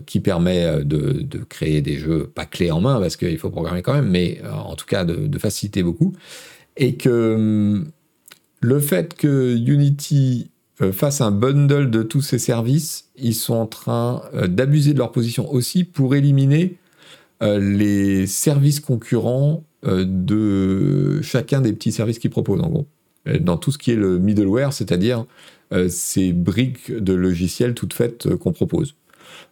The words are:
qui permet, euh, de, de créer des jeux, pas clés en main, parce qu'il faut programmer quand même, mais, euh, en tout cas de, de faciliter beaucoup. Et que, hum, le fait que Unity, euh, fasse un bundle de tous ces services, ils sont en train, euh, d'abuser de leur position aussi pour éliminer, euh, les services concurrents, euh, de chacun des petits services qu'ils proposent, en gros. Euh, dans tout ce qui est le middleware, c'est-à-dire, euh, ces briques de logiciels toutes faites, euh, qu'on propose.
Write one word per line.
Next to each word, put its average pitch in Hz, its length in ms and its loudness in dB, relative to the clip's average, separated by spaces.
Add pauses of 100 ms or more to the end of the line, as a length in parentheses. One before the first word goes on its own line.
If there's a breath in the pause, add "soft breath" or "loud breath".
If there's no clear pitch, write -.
qui - 140 -2
permet, 90 460 0
euh, 78 180 0
de, 78 380 -2
de - 180 -8
créer 78 420 -2
des 71 140 -4
jeux, 76 320 -2
pas - 180 -10
clés 87 260 -2
en 80 100 0
main, 127 180 0
parce 90 160 -2
qu'il 85 220 -4
faut 95 120 -6
programmer 90 320 -6
quand 123 120 -2
même, 139 160 2
mais, 90 340 0
euh, 107 80 -12
en 101 240 -10
tout - 100 -14
cas 98 200 -2
de, 82 220 -2
de 90 120 -4
faciliter 104 420 -4
beaucoup. 170 320 0 (600 loud breath)
Et - 200 0
que, 117 400 2
hum, 104 540 2 (720)
le 131 200 2
fait 170 360 -2
que 135 420 2
Unity, 139 920 2 (320)
euh, 95 100 2
fasse 139 300 0
un 110 100 2
bundle 139 580 2
de 113 140 2
tous 131 180 -2
ces 135 180 -2
services, 127 760 -2
ils 117 200 -2
sont - 180 -4
en 113 140 -2
train, 120 560 -4 (100)
euh, 101 140 -2
d'abuser 139 460 4
de 131 40 0
leur 120 160 0
position 117 400 -2
aussi 143 320 0
pour 135 300 0
éliminer, 143 600 4 (640 loud breath)
euh, 104 180 2
les 98 640 2
services 143 540 2
concurrents, 131 840 0 (220)
euh, 95 220 0
de 95 1120 0
chacun 131 400 -2
des 110 120 2
petits 110 180 -4
services 110 260 -2
qu'ils - 140 -2
proposent, 98 300 0
en 85 80 0
gros. - 180 -2 (400)
Euh, - 100 0
dans 170 200 0
tout - 140 -4
ce 139 60 -2
qui - 140 -2
est 117 40 2
le 95 220 2
middleware, 104 560 2
c'est-à-dire, 110 520 -2 (480 loud breath)
euh, 90 160 2
ces 92 440 -2
briques 101 580 -2
de 98 220 0
logiciels 92 600 0
toutes 101 200 -8
faites, - 340 -4
euh, 92 100 0
qu'on 90 160 -2
propose. 160 420 -2 (560 loud breath)